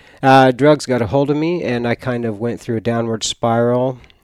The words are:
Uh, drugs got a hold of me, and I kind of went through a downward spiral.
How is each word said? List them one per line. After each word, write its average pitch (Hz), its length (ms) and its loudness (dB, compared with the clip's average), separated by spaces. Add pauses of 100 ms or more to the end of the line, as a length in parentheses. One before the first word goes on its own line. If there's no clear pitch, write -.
(220)
Uh, 135 300 6
drugs 139 340 2
got 123 160 -2
a 110 60 -2
hold 139 220 0
of 147 60 0
me, 165 300 -4
and 120 200 -4
I 117 100 -2
kind 120 280 -6
of 107 160 -6
went 117 220 -6
through 117 160 -4
a 104 40 -4
downward 117 440 -4
spiral. 120 720 0 (260)